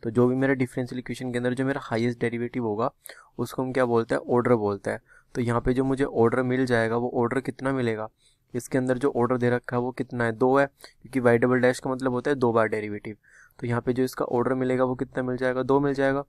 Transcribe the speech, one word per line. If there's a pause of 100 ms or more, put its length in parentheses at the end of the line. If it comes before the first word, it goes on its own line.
तो
जो
भी
मेरा
डिफरेंशियल
इक्वेशन
के
अंदर
जो
मेरा
हाईएस्ट
डेरिवेटिव
होगा (480)
उसको
हम
क्या
बोलते
हैं,
ऑर्डर
बोलते
हैं। (340)
तो
यहाँ
पे
जो
मुझे
ऑर्डर
मिल
जाएगा
वो
ऑर्डर
कितना
मिलेगा, (460)
इसके
अंदर
जो
ऑर्डर
दे
रखा
है
वो
कितना
है,
दो
है,
क्योंकि
वाई
डबल
डैश
का
मतलब
होता
है
दो
बार
डेरिवेटिव। (440)
तो
यहाँ
पे
जो
इसका
ऑर्डर
मिलेगा
वो
कितना
मिल
जाएगा,
दो
मिल
जाएगा।